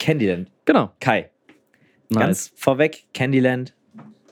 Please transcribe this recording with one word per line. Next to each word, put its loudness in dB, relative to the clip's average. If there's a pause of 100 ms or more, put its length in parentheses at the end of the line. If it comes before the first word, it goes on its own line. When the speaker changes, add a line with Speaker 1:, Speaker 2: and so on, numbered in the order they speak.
Speaker 1:
Candyland. -2 (140)
Speaker 2:
Genau. 2
Speaker 1:
Kai, -2 (760)
Speaker 2:
Nice. 0
Speaker 1:
ganz -2
vorweg, 0 (100)
Candyland. 0 (560)